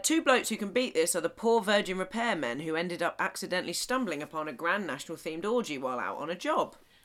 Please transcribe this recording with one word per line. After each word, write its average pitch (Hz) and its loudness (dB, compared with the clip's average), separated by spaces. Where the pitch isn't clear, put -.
two 320 4
blokes 262 6
who 220 -2
can 196 -4
beat 247 2
this 160 4
are 170 0
the 160 0
poor 226 4
virgin 202 2
repairmen 185 -2
who 160 -2
ended 170 -2
up 165 0
accidentally 180 -2
stumbling 220 -2
upon 151 -6
a 151 -8
Grand 175 0
National 147 -6
themed 160 -6
orgy 208 0
while 127 -2
out 95 -4
on 147 -6
a 170 -4
job. 277 0